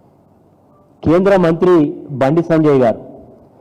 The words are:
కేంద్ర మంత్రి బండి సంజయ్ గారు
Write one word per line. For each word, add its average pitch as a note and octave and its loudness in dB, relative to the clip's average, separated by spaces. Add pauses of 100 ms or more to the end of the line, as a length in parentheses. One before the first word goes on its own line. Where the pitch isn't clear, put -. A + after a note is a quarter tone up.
(1040)
కేంద్ర F#3 2
మంత్రి E3+ 0
బండి C#3 -2
సంజయ్ D3+ 0
గారు A#2 0 (600)